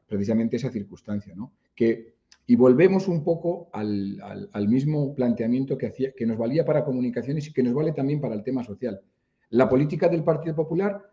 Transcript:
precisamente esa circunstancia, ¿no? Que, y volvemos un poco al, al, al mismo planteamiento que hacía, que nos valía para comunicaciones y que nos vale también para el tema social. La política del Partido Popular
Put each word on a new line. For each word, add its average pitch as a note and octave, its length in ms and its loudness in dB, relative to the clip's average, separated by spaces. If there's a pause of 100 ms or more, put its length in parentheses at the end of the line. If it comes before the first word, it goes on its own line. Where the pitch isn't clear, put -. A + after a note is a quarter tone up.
precisamente A2+ 500 0
esa B2 140 -2
circunstancia, G2+ 640 -8
¿no? G2+ 180 -12 (220)
Que, - 400 0 (320)
y B2 80 6
volvemos D3 520 6
un E3+ 160 0
poco E3+ 480 -2
al, G2+ 500 -4
al, G2+ 300 -12
al G#2 160 -2
mismo C#3 460 0
planteamiento B2 640 0
que - 80 -6
hacía, C3 320 -4
que A#2 80 -4
nos A2 120 -2
valía B2+ 280 0
para D3+ 180 2
comunicaciones B2+ 640 -4
y - 60 -16
que B2+ 100 2
nos A#2+ 100 2
vale D#3 200 0
también D3 260 -2
para A#2 160 -4
el G#2 80 -8
tema B2+ 200 -4
social. G#2 360 -8 (520)
La A#2+ 180 4
política D3 400 2
del E3 140 0
Partido D#3 320 -2
Popular E3+ 460 -2 (120)